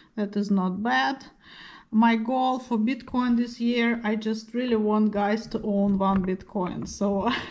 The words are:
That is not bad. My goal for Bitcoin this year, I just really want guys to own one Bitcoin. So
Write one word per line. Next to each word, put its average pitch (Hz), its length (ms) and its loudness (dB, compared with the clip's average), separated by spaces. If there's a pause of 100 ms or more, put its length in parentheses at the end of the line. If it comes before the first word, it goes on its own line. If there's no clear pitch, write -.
(140)
That 202 220 -4
is 202 160 0
not 185 280 0
bad. 262 440 0 (680)
My 226 240 6
goal 254 460 0
for 240 180 -2
Bitcoin 247 580 0
this 233 220 -2
year, 233 460 2
I 214 100 0
just 220 400 -6
really 240 220 0
want 214 340 2
guys 202 380 0
to - 140 -6
own 202 360 2
one 190 260 2
Bitcoin. 185 600 -4
So 202 420 -2 (220)